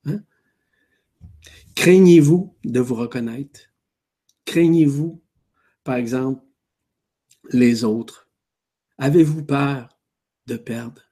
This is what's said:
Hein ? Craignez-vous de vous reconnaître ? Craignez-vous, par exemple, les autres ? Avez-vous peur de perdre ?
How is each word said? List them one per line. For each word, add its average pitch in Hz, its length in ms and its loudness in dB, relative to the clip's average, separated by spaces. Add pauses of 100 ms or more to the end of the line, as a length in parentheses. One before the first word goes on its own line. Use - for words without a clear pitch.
Hein ? 196 180 -8 (1500)
Craignez-vous 175 760 4 (120)
de 123 160 -4
vous 120 140 -4
reconnaître ? 117 680 -10 (800)
Craignez-vous, 160 800 0 (640)
par 131 100 -6
exemple, 127 480 -6 (1080)
les 120 340 0
autres ? 110 440 -8 (680)
Avez-vous 151 480 0
peur 139 520 -6 (480)
de 120 120 -10
perdre ? 117 540 -14